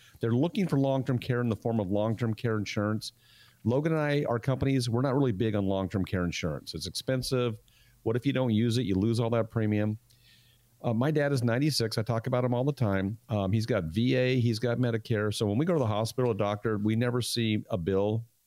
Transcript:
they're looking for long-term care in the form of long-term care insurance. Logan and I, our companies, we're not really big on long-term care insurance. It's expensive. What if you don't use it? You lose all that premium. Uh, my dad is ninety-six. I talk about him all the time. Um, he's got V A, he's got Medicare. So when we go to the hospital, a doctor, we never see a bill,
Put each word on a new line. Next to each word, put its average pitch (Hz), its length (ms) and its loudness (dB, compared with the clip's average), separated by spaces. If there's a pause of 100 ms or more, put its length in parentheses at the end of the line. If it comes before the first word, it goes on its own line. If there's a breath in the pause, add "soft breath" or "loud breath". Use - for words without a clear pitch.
(200 soft breath)
they're 117 120 2
looking 170 340 2
for 139 120 0
long-term 135 400 0
care 120 220 -2
in 120 80 0
the 110 80 0
form 117 240 -2
of 92 100 -2
long-term 107 440 0
care 110 220 -2
insurance. 107 560 -4 (520 soft breath)
Logan 143 280 2
and 160 80 0
I, 147 280 0
our 117 100 0
companies, 131 500 0
we're 120 140 2
not 135 120 0
really 135 180 2
big 104 220 0
on 101 120 0
long-term 95 380 0
care 90 200 -2
insurance. 80 500 -4
It's 80 120 -8
expensive. 123 680 -2 (480 soft breath)
What 113 120 0
if 123 80 -2
you 139 80 2
don't 127 220 2
use 113 240 4
it? 127 80 0
You 95 80 0
lose 110 260 2
all 117 100 0
that 113 200 0
premium. 107 480 0 (840 soft breath)
Uh, 120 140 -2
my 127 160 2
dad 147 220 2
is 131 100 0
ninety-six. 120 560 0
I 113 40 -2
talk 113 260 -2
about 123 160 0
him 123 100 0
all 120 80 0
the 143 100 0
time. 98 460 0 (100)
Um, 101 220 0
he's 110 160 0
got 101 200 0
V 113 280 0
A, 127 260 2
he's 113 200 0
got 120 180 0
Medicare. 110 560 0
So - 100 -2
when 104 140 2
we 160 80 0
go 180 60 0
to 165 60 2
the 127 80 2
hospital, 110 440 0
a 104 60 0
doctor, 107 420 -2
we 107 160 2
never 123 260 0
see 113 480 0
a 113 80 -2
bill, 98 480 0 (220)